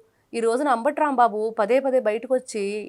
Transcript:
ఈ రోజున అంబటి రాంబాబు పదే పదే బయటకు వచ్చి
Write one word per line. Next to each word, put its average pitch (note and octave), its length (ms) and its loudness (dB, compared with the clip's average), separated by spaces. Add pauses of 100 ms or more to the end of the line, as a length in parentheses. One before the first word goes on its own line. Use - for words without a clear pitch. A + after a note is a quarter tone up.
(340)
ఈ A#3 60 -4
రోజున A#3+ 280 0
అంబటి C4 340 0
రాంబాబు A3+ 580 2
పదే A3 200 2
పదే C4 200 0
బయటకు A3 340 -2
వచ్చి B3+ 280 -2 (280)